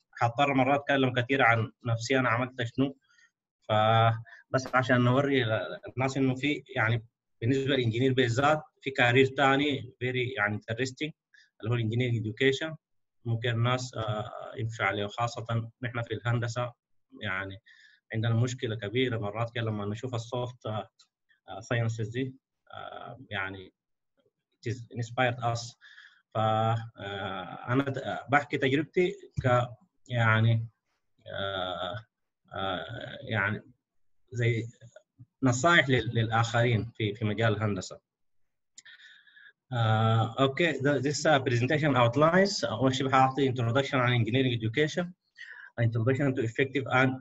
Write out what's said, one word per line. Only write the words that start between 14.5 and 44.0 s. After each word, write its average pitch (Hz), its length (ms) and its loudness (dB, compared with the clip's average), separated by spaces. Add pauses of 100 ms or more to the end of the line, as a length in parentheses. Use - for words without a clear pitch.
يمشوا 113 280 -6
عليه، 101 200 0
وخاصة 117 640 -6 (120)
نحن 120 200 -6
في 113 120 -8
الهندسة، 120 580 -4 (480)
يعني، 98 420 -6 (520)
عندنا 113 200 0
مشكلة 120 420 -2
كبيرة 113 420 -2
مرات 104 360 -6
كده 117 100 -4
لما 107 200 -4
نشوف 107 300 -6
السوفت، 120 520 -8
آه، 107 240 -8 (580)
آه، 95 120 -14
ساينسز 113 480 -4
دي، 131 260 -6 (380)
آه، 87 460 -14 (120)
يعني، 95 420 -10 (920)
it 117 60 -4
is 113 40 -8
inspired 120 640 -2
us. 117 380 -6 (580)
ف، 113 40 -4
آه، 101 1300 -4
أنا 127 140 2
ت-، 135 160 -6
آه، 95 300 -6
بحكي 143 300 2
تجربتي 151 540 0 (300)
ك، 123 260 2 (400)
يعني، 113 600 2 (580)
آه، 98 800 -6 (480)
آه، 92 320 -6 (380)
يعني، 104 400 -2 (720)
زي 117 320 0 (800)
نصائح 135 460 4
لل-، 120 260 2
للآخرين 113 840 2
في، 104 180 -2
في - 100 -6
مجال 107 320 0
الهندسة. 104 440 -4 (1700)
آه، 110 680 2
أوكي، 135 320 2
the-، 131 300 0
this، 143 200 -2
uh, 151 200 4
presentation 131 540 2
outlines. 160 680 4
أول 127 300 0
شيء 139 120 -2
بحاعطي 131 460 4
introduction 127 420 0
عن 123 300 2